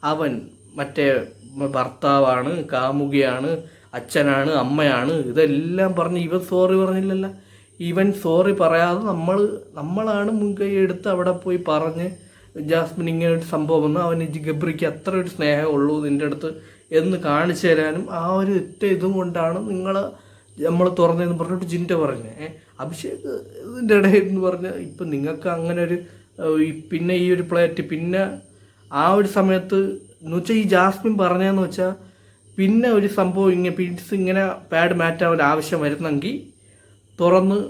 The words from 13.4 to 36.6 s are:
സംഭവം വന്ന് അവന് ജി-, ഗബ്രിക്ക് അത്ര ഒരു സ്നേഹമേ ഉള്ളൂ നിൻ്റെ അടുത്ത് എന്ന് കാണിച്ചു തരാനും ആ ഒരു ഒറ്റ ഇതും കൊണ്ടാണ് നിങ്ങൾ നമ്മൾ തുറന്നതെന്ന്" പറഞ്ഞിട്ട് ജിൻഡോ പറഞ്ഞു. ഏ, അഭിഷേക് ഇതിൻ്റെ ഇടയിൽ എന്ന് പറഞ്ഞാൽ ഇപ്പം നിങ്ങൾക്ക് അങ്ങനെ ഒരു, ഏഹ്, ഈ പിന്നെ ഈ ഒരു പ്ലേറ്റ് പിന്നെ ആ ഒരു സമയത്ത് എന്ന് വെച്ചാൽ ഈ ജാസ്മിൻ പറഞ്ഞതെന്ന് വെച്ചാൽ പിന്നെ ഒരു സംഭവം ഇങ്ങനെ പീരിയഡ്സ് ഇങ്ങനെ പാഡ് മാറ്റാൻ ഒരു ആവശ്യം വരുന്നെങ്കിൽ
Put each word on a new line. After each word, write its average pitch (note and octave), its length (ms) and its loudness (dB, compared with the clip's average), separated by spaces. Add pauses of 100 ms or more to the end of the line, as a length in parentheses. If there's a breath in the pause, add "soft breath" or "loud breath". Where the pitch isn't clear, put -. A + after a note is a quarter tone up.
സംഭവം D#3 360 2
വന്ന് D3+ 180 2
അവന് E3+ 240 0
ജി-, D3+ 180 -8
ഗബ്രിക്ക് D#3+ 440 -2
അത്ര E3 300 -6
ഒരു F3+ 140 -2
സ്നേഹമേ D3 360 0
ഉള്ളൂ D3 360 2
നിൻ്റെ C#3+ 220 -2
അടുത്ത് D3 240 -4 (420 loud breath)
എന്ന് E3+ 280 2
കാണിച്ചു E3 480 0
തരാനും D#3 440 2
ആ E3 120 -6 (100)
ഒരു F#3+ 240 0
ഒറ്റ - 280 -4
ഇതും F#3+ 280 0
കൊണ്ടാണ് F3 540 -2
നിങ്ങൾ F#3+ 300 -4 (600 loud breath)
നമ്മൾ E3+ 320 2
തുറന്നതെന്ന്" E3+ 500 2
പറഞ്ഞിട്ട് F3 300 -4
ജിൻഡോ F3 300 -2
പറഞ്ഞു. A#2+ 360 -4
ഏ, D3+ 120 -14 (340 soft breath)
അഭിഷേക് - 480 -10 (320)
ഇതിൻ്റെ A3+ 360 0
ഇടയിൽ G3 280 6
എന്ന് F#3+ 180 -2
പറഞ്ഞാൽ F3+ 380 -4
ഇപ്പം E3 300 -10
നിങ്ങൾക്ക് D3+ 400 -4
അങ്ങനെ E3+ 320 -4
ഒരു, F3 160 -2 (400 loud breath)
ഏഹ്, D#3 220 0
ഈ D#3 100 2 (180)
പിന്നെ F3 280 -2
ഈ F3+ 160 2
ഒരു F3 100 0
പ്ലേറ്റ് E3+ 460 0
പിന്നെ F3 340 -2 (680 soft breath)
ആ D3 220 2
ഒരു G3+ 160 4
സമയത്ത് F#3+ 520 2 (380)
എന്ന് D#3+ 180 -8
വെച്ചാൽ F#3 200 0
ഈ G#3+ 120 2
ജാസ്മിൻ F#3+ 480 2
പറഞ്ഞതെന്ന് F#3+ 460 2
വെച്ചാൽ F#3 300 -2 (680 soft breath)
പിന്നെ A3 320 4
ഒരു G3+ 180 4
സംഭവം F#3+ 440 2
ഇങ്ങനെ F3+ 220 0
പീരിയഡ്സ് F3 400 -6
ഇങ്ങനെ F#3+ 280 0 (240)
പാഡ് E3+ 280 2
മാറ്റാൻ E3 360 0
ഒരു D#3+ 120 2
ആവശ്യം D#3 380 0
വരുന്നെങ്കിൽ D3 540 -2 (840 soft breath)